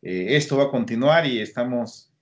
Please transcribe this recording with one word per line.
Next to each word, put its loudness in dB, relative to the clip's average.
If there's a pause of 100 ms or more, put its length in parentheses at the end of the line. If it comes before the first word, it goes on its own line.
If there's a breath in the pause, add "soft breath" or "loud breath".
eh, -2
esto 0
va 4
a -2
continuar 2
y -2
estamos -6